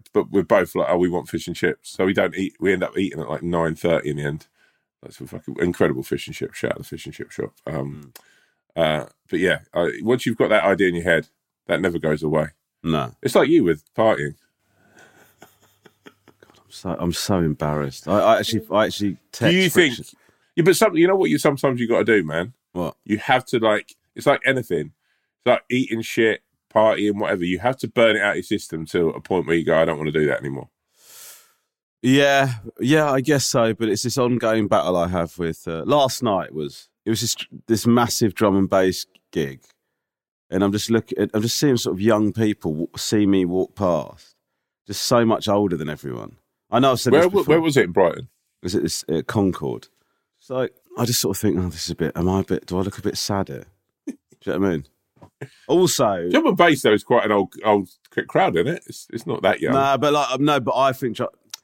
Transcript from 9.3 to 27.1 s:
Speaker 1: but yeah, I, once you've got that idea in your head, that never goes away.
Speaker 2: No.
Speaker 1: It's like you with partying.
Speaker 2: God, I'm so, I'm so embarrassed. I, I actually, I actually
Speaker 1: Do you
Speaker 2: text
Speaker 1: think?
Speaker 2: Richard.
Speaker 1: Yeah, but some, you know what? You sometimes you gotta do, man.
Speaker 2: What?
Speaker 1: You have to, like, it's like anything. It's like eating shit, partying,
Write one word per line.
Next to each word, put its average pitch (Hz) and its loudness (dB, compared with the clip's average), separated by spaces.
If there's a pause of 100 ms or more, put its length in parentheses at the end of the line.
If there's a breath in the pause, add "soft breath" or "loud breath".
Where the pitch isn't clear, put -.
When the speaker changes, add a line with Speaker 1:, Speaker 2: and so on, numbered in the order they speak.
Speaker 1:
but 87 -2
yeah, 87 0 (140)
I, 85 0 (100)
once 120 -2
you've 117 -2
got 117 2
that 104 2
idea 98 2
in 87 0
your 85 -4
head, 80 2 (400)
that 80 0
never 85 -2
goes 78 -2
away. 78 0 (340)
Speaker 2:
No. 76 -4
Speaker 1:
It's - -2
like 147 4
you 160 4
with 80 0 (100)
partying. 76 0 (1040 soft breath)
Speaker 2:
God, - -20
I'm - -20
so, - -8
I'm 87 -2
so 95 0
embarrassed. 76 -2
I, 98 2
I 98 4
actually, 107 -4
I 104 2
actually 98 -4 (160)
Speaker 1:
Do 113 0
you 185 4
Speaker 2:
text 175 0
Speaker 1:
think? 143 4
Speaker 2:
Richard. - -18 (420)
Speaker 1:
Yeah, 170 2
but 170 6
some, 208 2
you 165 6
know 190 2
what? 180 2
You 147 2
sometimes 135 0
you 117 0
gotta 101 2
do, 107 4
man. 82 -4 (180)
Speaker 2:
What? 87 -6
Speaker 1:
You 104 -2
have 127 0
to, 123 -2
like, 107 0 (200)
it's - -14
like 139 2
anything. 117 -2 (460)
It's - -20
like 120 2
eating 117 -2
shit, 113 0 (320)
partying, 104 2